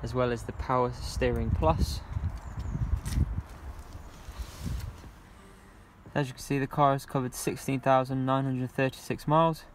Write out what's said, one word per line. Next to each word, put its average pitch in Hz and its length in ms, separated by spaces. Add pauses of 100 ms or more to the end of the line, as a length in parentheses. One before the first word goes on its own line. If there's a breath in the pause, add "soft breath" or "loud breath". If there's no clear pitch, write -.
as 117 100
well 123 180
as 117 120
the - 80
power 123 420
steering 117 560
plus. - 520 (4000 loud breath)
As 143 140
you 127 60
can - 100
see, 143 160
the 135 80
car 143 260
has 139 140
covered 127 260
sixteen 139 460
thousand 131 440
nine 135 200
hundred 127 260
thirty-six - 580
miles 160 360 (120)